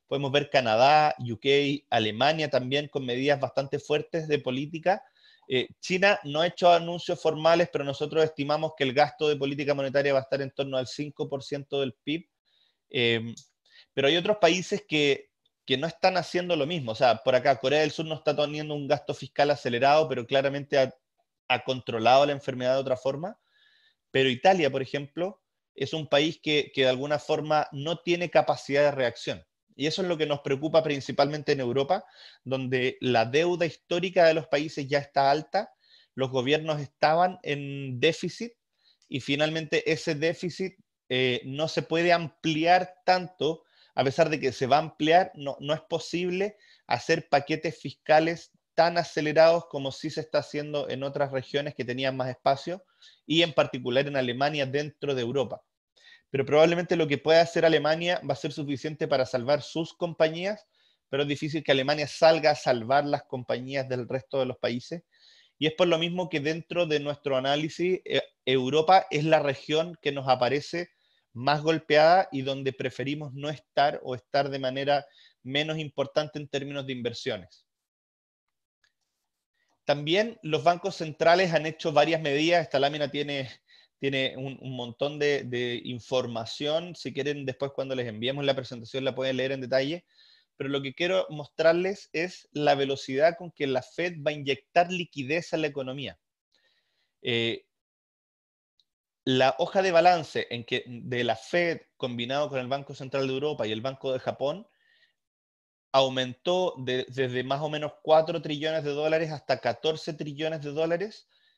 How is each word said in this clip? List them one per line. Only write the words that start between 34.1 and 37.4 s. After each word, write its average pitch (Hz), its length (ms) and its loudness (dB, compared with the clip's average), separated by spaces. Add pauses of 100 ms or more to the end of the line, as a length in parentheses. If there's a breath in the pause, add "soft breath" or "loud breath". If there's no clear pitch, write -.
de 160 80 6
los 160 140 -2
países 147 400 -2
ya 143 100 2
está 139 320 2
alta, 156 420 -2 (440 soft breath)
los 127 140 -2
gobiernos 147 500 0
estaban 165 640 2